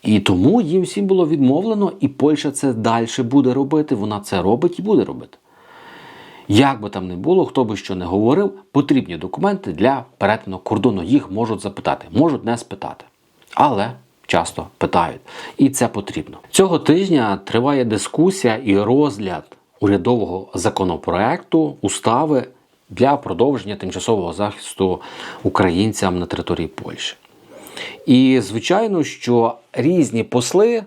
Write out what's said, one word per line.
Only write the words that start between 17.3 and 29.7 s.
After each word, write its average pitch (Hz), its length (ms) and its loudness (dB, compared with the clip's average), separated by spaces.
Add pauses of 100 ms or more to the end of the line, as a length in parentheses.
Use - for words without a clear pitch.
триває 127 400 0
дискусія 120 720 0
і 110 220 0
розгляд 104 680 0 (360)
урядового 98 720 0
законопроекту, 101 1300 -2
устави 127 640 0 (460)
для 127 260 2
продовження 104 600 -2
тимчасового 95 560 -4
захисту 95 680 -4 (420)
українцям 95 760 0
на 87 80 -4
території 85 420 -4
Польщі. - 480 -12 (920)
І, 131 340 6
звичайно, 165 640 0
що 120 500 0 (180)